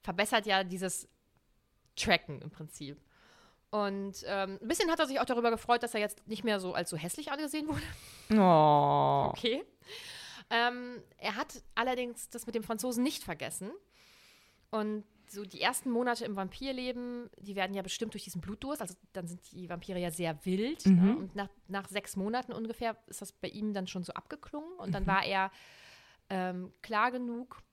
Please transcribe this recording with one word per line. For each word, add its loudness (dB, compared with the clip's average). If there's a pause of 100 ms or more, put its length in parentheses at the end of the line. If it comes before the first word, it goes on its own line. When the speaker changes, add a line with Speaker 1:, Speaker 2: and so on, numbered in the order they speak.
Speaker 1:
verbessert 2
ja 4
dieses -4 (880)
Tracken 2
im -12
Prinzip. -14 (760)
Und, -2
ähm, -2
ein -8
bisschen 2
hat 2
er 6
sich -2
auch 2
darüber 2
gefreut, 2
dass -4
er 0
jetzt -4
nicht -8
mehr 2
so -4
als -2
so -4
hässlich -6
angesehen -4
wurde. -2 (580)
Speaker 2:
Oh. 8
Speaker 1:
Okay. -2 (840)
Ähm, 0 (160)
er -4
hat -8 (120)
allerdings -2
das -12
mit -8
dem 0
Franzosen 0
nicht -2
vergessen. -6 (1000)
Und -2 (220)
so -12
die -14
ersten 0
Monate 0
im -4
Vampirleben, -6 (100)
die -10
werden 0
ja -2
bestimmt -4
durch -8
diesen -8
Blutdurst. -6
Also -8 (180)
dann -8
sind -10 (120)
die -12
Vampire -6
ja -2
sehr -4
wild. 0
Speaker 2:
Mhm. 12
Speaker 1:
Ne? 8
Und -8
nach, -4 (200)
nach -6
sechs -6
Monaten -2
ungefähr -4 (100)
ist -14
das -12
bei -10
ihm -4
dann -2
schon -6
so -10
abgeklungen. -12
Und -4
dann 0
Speaker 2:
Mhm. 2
Speaker 1:
war 4
er, 0 (800)
ähm, -2 (100)
klar 2
genug -2 (100)